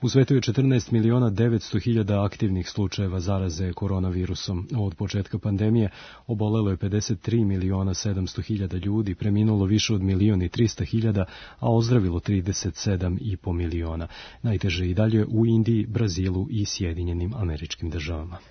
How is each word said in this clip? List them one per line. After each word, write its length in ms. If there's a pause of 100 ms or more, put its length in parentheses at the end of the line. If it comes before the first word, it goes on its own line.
U 80
svetu 260
je 60
četrnaest 500
miliona 380
devetsto 500
hiljada 440
aktivnih 460
slučajeva 500
zaraze 540
koronavirusom. 920 (100)
Od 180
početka 440
pandemije 500 (380)
obolelo 420
je 80
pedeset 440
tri 240
miliona 480
sedamsto 480
hiljada 360
ljudi, 380
preminulo 500
više 280
od 100
milion 380
i 80
trista 340
hiljada, 420 (340)
a 160
ozdravilo 440
trideset 560
sedam 460
i 160
po 160
miliona. 540 (340)
Najteže 480
i 40
dalje 320 (120)
u 80
Indiji, 400
Brazilu 640
i 160
Sjedinjenim 680
Američkim 560
Državama. 480 (140)